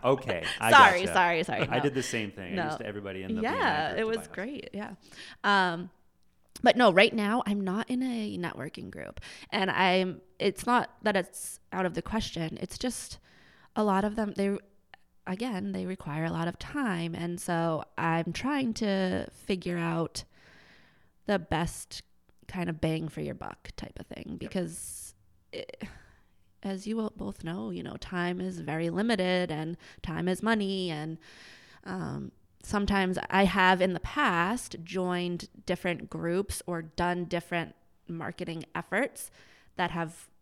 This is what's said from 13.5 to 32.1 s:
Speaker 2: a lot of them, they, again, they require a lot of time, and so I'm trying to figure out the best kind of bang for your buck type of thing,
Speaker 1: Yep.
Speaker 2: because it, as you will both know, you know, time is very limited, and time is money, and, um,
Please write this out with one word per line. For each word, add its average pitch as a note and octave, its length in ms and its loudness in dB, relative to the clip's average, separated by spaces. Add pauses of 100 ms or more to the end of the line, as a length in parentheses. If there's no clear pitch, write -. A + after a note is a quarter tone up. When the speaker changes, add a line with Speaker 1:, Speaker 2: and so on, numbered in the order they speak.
Speaker 2:
a G#3+ 60 0
lot G3 220 4
of G#3 120 -2
them, G#3+ 200 -2
they, G3 200 0 (720)
again, G3+ 460 -4
they F#3 140 -4
require D#3+ 400 -4
a E3 60 0
lot E3 160 0
of E3+ 100 -6
time, F3 560 -2
and F3 260 -4
so E3 440 0 (120)
I'm E3 380 0
trying C4 400 0
to F#3+ 560 0
figure F3 480 -4
out E3 460 -2 (1000)
the G3+ 120 4
best - 640 -4 (440)
kind F3 220 -4
of D#3+ 120 -4
bang D#3+ 280 0
for D#3 140 -8
your C#3+ 120 -6
buck - 420 -12
type - 220 -14
of - 80 -14
thing, - 260 -14
Speaker 1:
Yep. F3 60 -10
Speaker 2:
because - 760 -8 (380)
it, - 300 -12 (800)
as G3 240 -6
you A3 100 -2
will A3 180 -2
both G3+ 300 -8
know, F#3+ 240 -6
you F3 140 -6
know, - 160 -10
time F3+ 420 -2
is F3+ 200 -6
very D#3+ 280 -2
limited, F#3 600 2
and D#3 260 -4 (260)
time E3+ 260 -2
is F#3 140 0
money, G3 480 0
and, D#3 280 -6 (680)
um, D3 480 -6 (300)